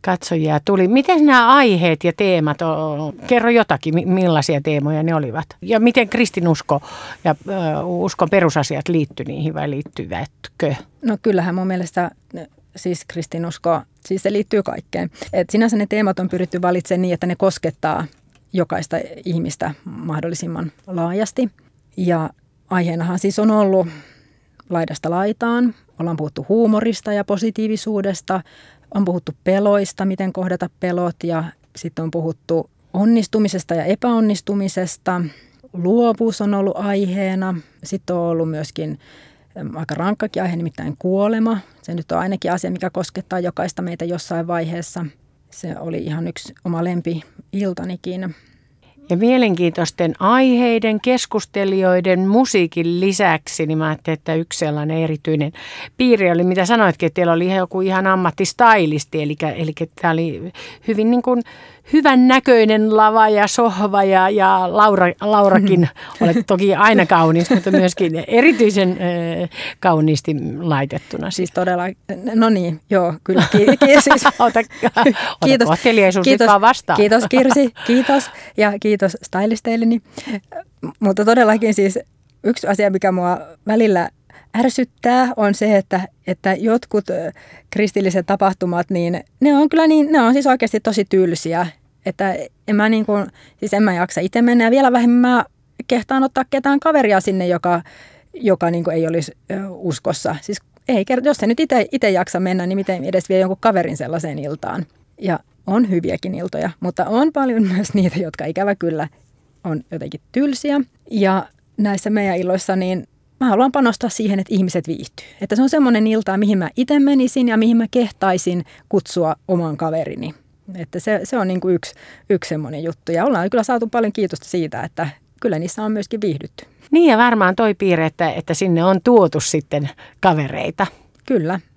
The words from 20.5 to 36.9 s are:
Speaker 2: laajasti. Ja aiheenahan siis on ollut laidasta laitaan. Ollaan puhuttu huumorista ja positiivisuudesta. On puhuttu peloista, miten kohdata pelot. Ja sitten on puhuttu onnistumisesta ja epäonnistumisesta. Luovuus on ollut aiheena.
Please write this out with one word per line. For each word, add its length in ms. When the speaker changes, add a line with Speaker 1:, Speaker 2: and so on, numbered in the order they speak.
Speaker 2:
laajasti. 640
Ja 320
aiheenahan 500
siis 200
on 120
ollut 360
laidasta 400
laitaan. 680
Ollaan 180
puhuttu 320
huumorista 640
ja 100
positiivisuudesta. 1160
On 100
puhuttu 260
peloista, 600
miten 280
kohdata 360
pelot. 440
Ja 200
sitten 280
on 80
puhuttu 580
onnistumisesta 840
ja 80
epäonnistumisesta. 1400
Luovuus 680
on 120
ollut 240
aiheena. 800